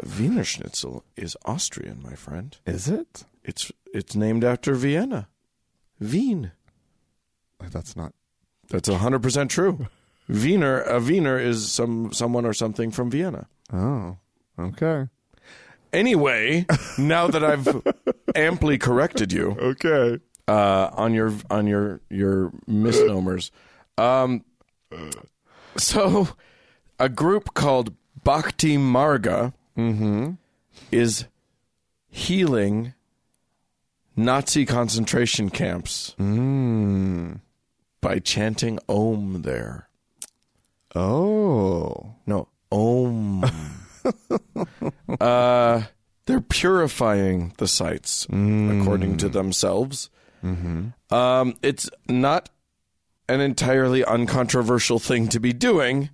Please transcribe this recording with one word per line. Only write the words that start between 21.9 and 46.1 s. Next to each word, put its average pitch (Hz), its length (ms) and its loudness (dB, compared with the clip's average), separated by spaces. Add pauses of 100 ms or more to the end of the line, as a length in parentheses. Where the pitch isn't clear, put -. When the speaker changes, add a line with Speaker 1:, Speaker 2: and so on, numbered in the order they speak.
Speaker 1:
your 98 420 2 (160)
misnomers, 104 840 2 (460)
um, 127 460 2 (1300)
so 196 500 2 (720)
a 131 100 4
group 170 440 0
called 131 400 2 (300)
Bhakti 147 540 2
Marga 127 760 2 (240)
Speaker 2:
Mm-hmm. 110 540 0 (580)
Speaker 1:
is 117 360 0 (840)
healing 123 840 0 (1200)
Nazi 131 500 2
concentration 113 840 0
camps - 680 -6
Speaker 2:
Mm. 101 1200 0 (580)
Speaker 1:
by - 200 -2
chanting 107 680 -2
Om 104 540 0
there. 62 480 -8 (1080)
Speaker 2:
Oh. 110 1200 0 (100)
Speaker 1:
No, 101 220 -2 (240)
Om. 110 800 2
<laughs> - 40 0 (1700)
Uh, 120 600 4 (460)